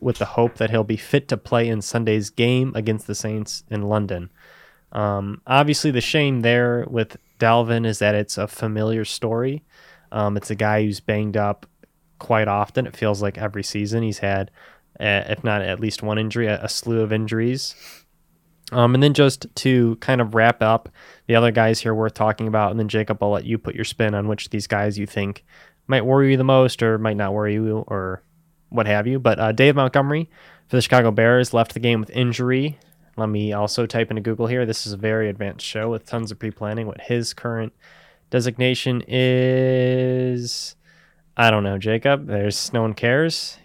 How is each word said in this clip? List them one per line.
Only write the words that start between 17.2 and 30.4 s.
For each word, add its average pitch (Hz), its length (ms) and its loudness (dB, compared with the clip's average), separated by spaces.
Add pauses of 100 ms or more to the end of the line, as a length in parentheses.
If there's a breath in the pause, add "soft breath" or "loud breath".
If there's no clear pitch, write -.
Um, 123 220 4
and 131 80 4
then 147 100 6
just 139 340 2 (100)
to 120 400 2
kind 127 260 0
of 110 120 -4
wrap 117 280 4
up 110 260 2 (380 loud breath)
the 117 80 2
other 117 160 6
guys 110 300 2
here 110 140 -2
worth 110 200 -2
talking 110 340 0
about, 107 220 2
and 110 100 -2
then 107 80 -2
Jacob, 107 340 -2
I'll 104 80 2
let 101 140 -2
you 113 140 -4
put - 160 -8
your 113 100 -6
spin 110 300 -2
on 104 140 -2
which 104 180 -6
of - 40 -20
these 104 160 -6
guys 104 320 -2
you 101 80 -4
think 101 380 -6 (420 soft breath)
might 127 200 2
worry 135 240 4
you 135 80 4
the 131 60 0
most 131 380 4
or 113 140 2
might 107 220 -2
not 98 160 -2
worry 104 200 -2
you 110 320 -2
or 92 360 -6 (480)
what 113 160 0
have 104 200 2
you. 131 120 0
But, 113 200 2
uh, 110 140 2
Dave 135 240 6
Montgomery 143 540 0 (380 soft breath)